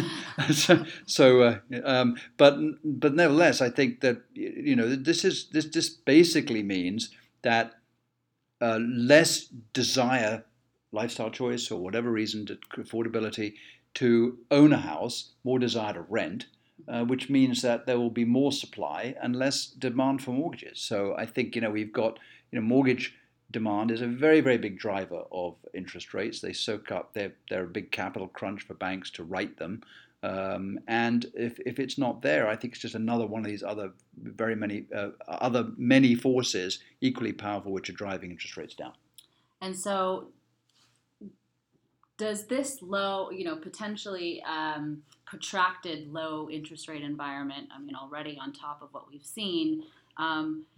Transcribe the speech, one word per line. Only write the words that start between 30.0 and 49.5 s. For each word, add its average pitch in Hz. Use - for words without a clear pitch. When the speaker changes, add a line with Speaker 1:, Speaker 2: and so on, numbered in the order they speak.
Speaker 1:
Um, 95
and 117
if, 120
if 123
it's 135
not 120
there, 139
I 107
think 120
it's -
just 113
another 117
one 107
of 107
these 104
other 101
very 110
many, 104
uh, 101
other 117
many 127
forces 117
equally 127
powerful 101
which 95
are -
driving 92
interest -
rates 80
down. 71
Speaker 2:
And 190
so 190
does 208
this 277
low, 196
you 185
know, 160
potentially, 190
um, 151
protracted 175
low 156
interest 156
rate 151
environment, 143
I 139
mean, 143
already 147
on 139
top 147
of 143
what -
we've 147
seen, 165